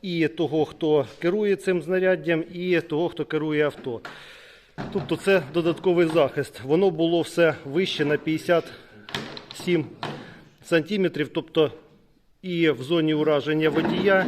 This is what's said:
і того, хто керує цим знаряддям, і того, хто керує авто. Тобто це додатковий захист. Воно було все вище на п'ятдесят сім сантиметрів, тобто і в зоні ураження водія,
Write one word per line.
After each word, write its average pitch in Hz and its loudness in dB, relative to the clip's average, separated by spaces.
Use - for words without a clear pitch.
і 170 0
того, 151 0
хто 151 2
керує 196 2
цим 185 -2
знаряддям, 170 0
і 175 2
того, 160 -2
хто 147 -6
керує 151 0
авто. 127 -6
Тобто 160 -2
це 190 2
додатковий 170 2
захист. 147 0
Воно 170 2
було 165 0
все 160 2
вище 156 -2
на 147 2
п'ятдесят 160 0
сім 165 0
сантиметрів, 170 0
тобто 156 0
і 170 0
в 127 -2
зоні 156 0
ураження 151 2
водія, 180 2